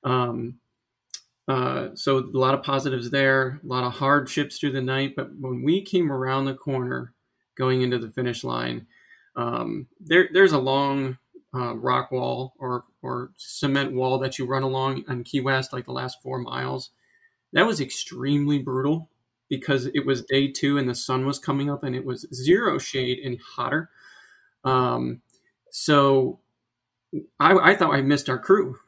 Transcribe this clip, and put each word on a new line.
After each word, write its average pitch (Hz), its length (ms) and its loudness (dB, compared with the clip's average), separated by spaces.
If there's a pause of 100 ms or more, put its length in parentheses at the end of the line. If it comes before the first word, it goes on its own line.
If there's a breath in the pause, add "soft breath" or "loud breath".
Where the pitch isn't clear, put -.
Um, 120 560 -2 (880)
uh, 127 460 -2
so 135 240 2
a 127 80 -2 (100)
lot 131 180 4
of 135 100 -4
positives 131 460 -2
there, 135 520 2
a - 40 -16
lot 127 180 -2
of 123 100 -2
hardships 143 640 0
through 143 140 -2
the 135 100 -4
night. 135 320 -2
But - 240 -8
when 127 240 -6
we 165 180 4
came 175 300 2
around 135 360 -2
the 135 80 -2
corner 127 580 -4 (420)
going 127 280 0
into 123 160 0
the 113 120 -8
finish 120 320 -4
line, 120 440 -6 (500 soft breath)
um, 120 500 -4 (140)
there, 170 320 4
there's 185 200 8
a 147 60 4
long, 135 600 0 (360)
uh, 120 220 -4
rock 127 340 -2
wall 127 480 -4
or, 123 260 -6 (160)
or 127 360 -8
cement - 560 -2
wall 127 260 2
that 135 200 -4
you 135 60 -4
run 135 200 -2
along 131 440 -2
on 123 160 -4
Key 143 160 -2
West, 131 320 0
like, 127 120 -8
the 127 80 -10
last 127 280 -8
four 131 180 -8
miles. 127 520 -6 (600)
That 160 140 6
was 190 140 0
extremely 143 800 0
brutal 135 500 -2 (400)
because 135 380 -2
it 139 180 -2
was 131 200 0
day 139 240 2
two 143 300 0
and 131 100 0
the 120 60 -2
sun 131 300 -2
was 139 140 -2
coming 143 320 -2
up 139 140 -6
and 131 100 -4
it 131 100 -6
was 127 300 -8
zero 160 440 2
shade 127 460 -4
and 123 160 -6
hotter. 139 480 -6 (760 soft breath)
Um, 123 580 0 (480 soft breath)
so 139 720 4 (1000)
I, 185 340 8
I 190 40 4
thought 156 180 2
I 139 80 2
missed 139 260 2
our 127 100 0
crew 185 500 2